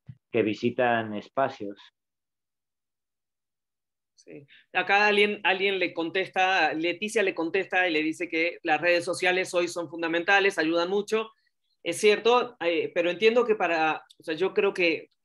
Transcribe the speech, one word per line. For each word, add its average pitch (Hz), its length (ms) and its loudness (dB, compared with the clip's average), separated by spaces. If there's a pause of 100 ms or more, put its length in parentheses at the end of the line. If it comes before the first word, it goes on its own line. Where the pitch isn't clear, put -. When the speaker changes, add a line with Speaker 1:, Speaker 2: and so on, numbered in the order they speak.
(320)
Speaker 1:
que 117 120 2
visitan 117 720 -2
espacios. 104 640 -6 (2250)
Speaker 2:
Sí. 151 300 -20 (260)
Acá 196 360 2
alguien, 208 360 2
alguien 190 360 0
le 175 140 -2
contesta, 170 800 0
Leticia 175 500 -2
le 190 120 0
contesta 185 540 -2
y - 20 -2
le 156 100 0
dice 156 280 -4
que 165 340 -2
las 156 160 0
redes 175 240 2
sociales 180 500 -2
hoy 175 140 0
son 170 220 -8
fundamentales, 175 680 0
ayudan 170 320 0
mucho. 214 420 -2 (520)
Es 170 140 -4
cierto, 220 640 4
eh, 165 340 0
pero 175 140 0
entiendo 220 360 2
que 214 100 2
para, 165 500 0 (120)
o - 60 -20
sea, 165 120 -6
yo 180 180 -2
creo 196 200 0
que, 165 360 -2 (160)